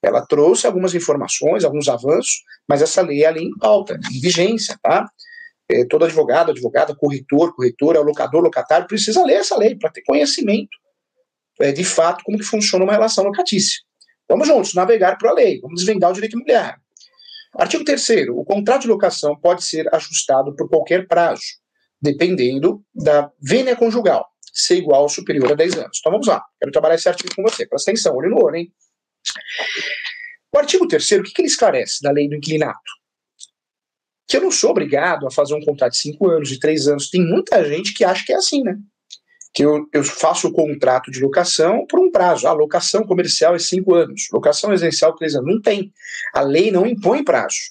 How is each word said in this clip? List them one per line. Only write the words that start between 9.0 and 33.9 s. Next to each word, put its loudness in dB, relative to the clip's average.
ler 4
essa 0
lei 2
pra -4
ter -20
conhecimento, 0
é, 2
de -4
fato, 0
como -4
que -6
funciona 0
uma 0
relação 2
locatícia. -2
Vamos 2
juntos, 2
navegar 2
por 0
a 4
lei, 2
vamos -12
desvendar 2
o -2
direito -6
imobiliário. -2
Artigo -2
terceiro, 0
o -8
contrato 0
de -6
locação 0
pode -2
ser -4
ajustado -2
por -6
qualquer 0
prazo, 0
dependendo 0
da 0
vênia 0
conjugal, 0
ser 2
igual 4
ou 2
superior -2
a 4
dez 2
anos. -10
Então -2
vamos 0
lá, 0
quero -4
trabalhar 2
esse 0
artigo -6
com -6
você, -2
presta -4
atenção, 0
olho -2
no 2
olho, 0
hein? -8
O 4
artigo 2
terceiro, 0
o -10
que -18
que -4
ele 0
esclarece 0
da 0
lei 0
do -6
inquilinato? -4